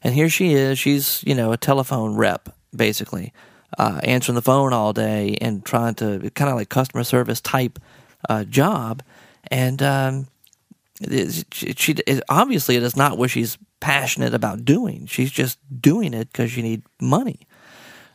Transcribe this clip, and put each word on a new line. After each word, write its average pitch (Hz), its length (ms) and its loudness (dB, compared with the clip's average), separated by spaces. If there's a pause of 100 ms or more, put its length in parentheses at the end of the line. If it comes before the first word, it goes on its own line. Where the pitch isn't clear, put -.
and 123 100 0
here 156 160 4
she 170 240 2
is, 135 240 2
she's, 139 480 0
you 143 80 2
know, 113 200 2
a 117 40 0
telephone 127 580 0
rep, 104 340 0 (260)
basically, 107 580 -2 (460)
uh, 101 240 0
answering 123 320 0
the 120 60 -2
phone 131 320 4
all 107 200 2
day 107 480 -2
and 107 240 -4
trying 117 300 -2
to, 104 400 -4
kinda 143 180 0
like 110 160 -4
customer 127 340 0
service 120 380 0
type, - 380 -2 (500)
uh, 110 140 -2
job. 131 580 0 (460)
And, 131 340 0
um, 135 460 0 (720)
it, - 500 -2
she, - 220 -8
she, - 180 0 (140)
it, 135 240 2
obviously 170 460 2
it 120 80 2
is 123 120 -2
not 135 220 4
what 123 140 2
she's 117 260 -2 (220)
passionate 131 540 0
about 110 300 -2
doing. 151 440 2
She's 131 240 -2
just 131 260 -4 (240)
doing 160 320 4
it 113 180 -6
'cause 120 240 -2
you 120 80 -4
need 113 200 -4 (180)
money. 156 380 0 (760)